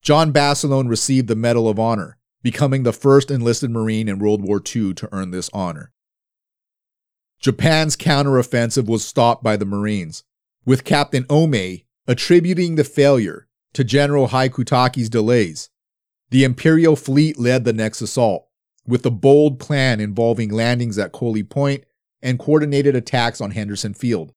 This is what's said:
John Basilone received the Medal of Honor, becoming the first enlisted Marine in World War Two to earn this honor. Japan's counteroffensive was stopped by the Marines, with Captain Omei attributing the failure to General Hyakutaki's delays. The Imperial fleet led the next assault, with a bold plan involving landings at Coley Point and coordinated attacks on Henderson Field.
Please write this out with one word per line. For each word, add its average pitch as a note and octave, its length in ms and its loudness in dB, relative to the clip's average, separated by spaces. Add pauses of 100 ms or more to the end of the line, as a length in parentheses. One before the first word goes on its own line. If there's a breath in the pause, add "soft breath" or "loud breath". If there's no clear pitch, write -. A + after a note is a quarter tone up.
John D3+ 300 2
Basilone C#3 560 0
received B2 400 0
the A2+ 80 0
Medal A#2 320 0
of G#2+ 100 -2
Honor, A2+ 400 -4 (240)
becoming C3+ 400 -2
the A#2 100 0
first C#3 380 4
enlisted A#2+ 400 -2
Marine A2 380 -2
in G2 100 -6
World G#2 240 0
War G2 180 -2
Two G#2 340 -4
to - 180 -14
earn F#2+ 180 -8
this F2+ 220 -8
honor. F2+ 400 -10 (1500)
Japan's D#3 560 0
counteroffensive C3 920 0
was A2 200 -2
stopped A#2+ 380 0
by G#2+ 120 0
the G2+ 80 -4
Marines, G2+ 600 -6 (420)
with B2+ 180 0
Captain C#3+ 400 0
Omei C3 600 0 (240)
attributing E3+ 680 2
the D3 100 2
failure C3+ 640 0 (260)
to C3 120 -2
General C#3 440 2
Hyakutaki's B2+ 800 0
delays. A2 640 0 (600)
The C3 120 4
Imperial D#3+ 540 4
fleet D3 420 0
led B2 260 0
the A#2 80 0
next A2 280 -4
assault, A2 480 -2 (360)
with B2 220 -2
a A#2+ 40 2
bold C#3 500 4
plan C3 400 -2
involving A2 500 -2
landings A2+ 480 -2
at F#2+ 140 -4
Coley A2 320 -4
Point C#3 400 -4 (360)
and B2+ 180 -4
coordinated C#3+ 580 2
attacks A#2 440 -2
on G2+ 120 -8
Henderson G#2 420 -8
Field. G2+ 420 -6